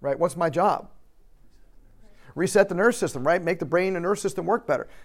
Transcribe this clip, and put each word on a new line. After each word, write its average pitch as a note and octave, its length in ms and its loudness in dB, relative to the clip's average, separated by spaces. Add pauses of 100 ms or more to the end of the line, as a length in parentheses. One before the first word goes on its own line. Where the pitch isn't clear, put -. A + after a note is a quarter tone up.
right? C#3 160 -2
What's E3+ 200 -2
my E3+ 120 0
job? E3+ 400 0 (1500)
Reset G3 340 4
the F3+ 60 -4
nerve A3+ 200 4
system, C#3 300 -2
right? F3 160 4
Make E3 180 -2
the E3 60 -2
brain F3+ 300 0
and E3+ 80 -4
nerve G3+ 160 -2
system F#3 260 -4
work G#3+ 200 -2
better. C#3 220 -2 (180)